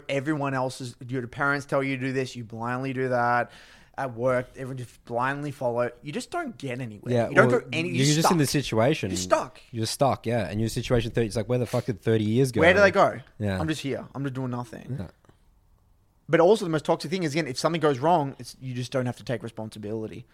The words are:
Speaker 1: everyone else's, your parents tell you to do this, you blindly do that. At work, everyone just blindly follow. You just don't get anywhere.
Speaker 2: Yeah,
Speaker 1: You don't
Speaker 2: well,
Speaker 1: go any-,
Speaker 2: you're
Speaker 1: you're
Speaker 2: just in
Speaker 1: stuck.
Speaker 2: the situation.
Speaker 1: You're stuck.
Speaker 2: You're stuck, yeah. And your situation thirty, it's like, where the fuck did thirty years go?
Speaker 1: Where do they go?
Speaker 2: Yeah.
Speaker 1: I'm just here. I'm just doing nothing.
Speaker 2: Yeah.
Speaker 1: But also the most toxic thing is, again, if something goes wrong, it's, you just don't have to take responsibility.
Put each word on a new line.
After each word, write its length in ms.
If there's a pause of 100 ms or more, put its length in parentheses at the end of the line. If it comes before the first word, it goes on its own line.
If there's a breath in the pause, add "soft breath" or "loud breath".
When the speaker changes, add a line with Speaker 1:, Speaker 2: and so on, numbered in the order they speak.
(100)
Speaker 1:
everyone 420
else's, 420 (140)
your 180
parents 380
tell 180
you 140
to 120
do 40
this, 240
you 80
blindly 480
do 160
that. 420 (460 loud breath)
At 200
work, 400
everyone 220
just 260
blindly 480
follow. 360 (140)
You 80
just 220
don't 260
get 220
anywhere. 340
Speaker 2:
Yeah, 140
Speaker 1:
You 80
don't 120
Speaker 2:
well, 120
Speaker 1:
go 120
any-, 180
Speaker 2:
you're 80
Speaker 1:
you're 80
Speaker 2:
just 120
in 60
Speaker 1:
stuck. 140
Speaker 2:
the 100
situation. 640
Speaker 1:
You're 60
stuck. 440 (100)
Speaker 2:
You're 160
stuck, 400
yeah. 240
And 80
your 100
situation 440
thirty, 160
it's 80
like, 120
where 120
the 60
fuck 180
did 180
thirty 220
years 260
go? 100
Speaker 1:
Where 140
do 60
they 100
go? 300 (180)
Speaker 2:
Yeah. 220
Speaker 1:
I'm 80
just 140
here. 300
I'm 120
just 100
doing 160
nothing. 480
Speaker 2:
Yeah. 80 (1200)
Speaker 1:
But 120
also 240
the 60
most 140
toxic 260
thing 120
is, 120
again, 120
if 120
something 220
goes 180
wrong, 400
it's, 220
you 140
just 160
don't 160
have 120
to 60
take 180
responsibility. 920